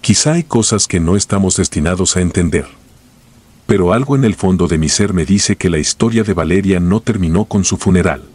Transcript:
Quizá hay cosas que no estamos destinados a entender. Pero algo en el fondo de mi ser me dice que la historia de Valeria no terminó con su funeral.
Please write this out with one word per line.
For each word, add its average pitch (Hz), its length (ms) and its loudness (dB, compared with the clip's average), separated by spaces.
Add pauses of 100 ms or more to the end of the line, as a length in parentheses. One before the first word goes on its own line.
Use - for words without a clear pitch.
Quizá 151 320 0
hay 170 80 0
cosas 110 440 0
que 90 140 -2
no 85 160 2
estamos 98 400 -2
destinados 87 600 -2
a 95 40 0
entender. 85 460 -2 (1000)
Pero 95 280 2
algo 139 200 -2
en 131 100 2
el 104 100 2
fondo 92 340 0
de 82 80 0
mi 78 140 0
ser 101 240 -2
me 85 100 0
dice 101 320 0
que 92 140 -2
la 82 80 0
historia 113 440 -2
de 101 120 -2
Valeria 90 460 0
no 92 200 2
terminó 95 460 0
con 98 180 0
su 98 140 -2
funeral. 90 460 0 (100)